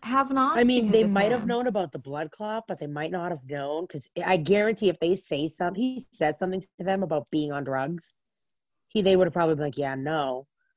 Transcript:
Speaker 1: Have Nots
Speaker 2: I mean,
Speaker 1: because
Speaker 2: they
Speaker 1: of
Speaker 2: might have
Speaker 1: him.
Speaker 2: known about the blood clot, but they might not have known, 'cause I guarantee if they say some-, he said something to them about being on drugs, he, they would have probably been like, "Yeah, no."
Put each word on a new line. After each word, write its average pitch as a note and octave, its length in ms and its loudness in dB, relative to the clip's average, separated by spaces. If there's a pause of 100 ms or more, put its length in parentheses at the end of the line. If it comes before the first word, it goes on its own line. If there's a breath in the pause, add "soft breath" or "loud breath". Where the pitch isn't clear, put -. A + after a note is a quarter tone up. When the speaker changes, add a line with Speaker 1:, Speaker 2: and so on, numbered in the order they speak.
Speaker 1:
Have C4 260 0
Nots C4 280 2
Speaker 2:
I A#3+ 60 6
mean, B3 220 4
Speaker 1:
because G3+ 60 2
Speaker 2:
they A3 120 6
Speaker 1:
of G#3 60 2
Speaker 2:
might G3+ 220 4
have A#3+ 100 0
Speaker 1:
him. A3 60 -2
Speaker 2:
known A#3+ 180 0
about G3 260 -2
the D#3 60 -10
blood D3 320 -8
clot, G#3+ 380 -8
but F3+ 100 -6
they D#3 80 -8
might D3 240 -6
not F3+ 200 -4
have C#3+ 180 -8
known, D3 380 -6
'cause - 220 -12 (160)
I F#3 120 4
guarantee G3+ 520 2
if E3 120 0
they E3+ 160 2
say D#3 320 -4
some-, F3 260 -4
he B3+ 380 -4
said D3+ 240 0
something F#3 240 -4
to - 240 -12
them F#3+ 180 0
about D#3 280 -2
being D3+ 200 -2
on C#3+ 140 -4
drugs, C3+ 500 -6 (720)
he, G#3+ 140 0
they F#3+ 140 6
would F#3 100 6
have D#3+ 80 -2
probably E3 200 4
been D3 100 -2
like, D3 140 -4
"Yeah, C3+ 160 -2
no." C3+ 520 -4 (300)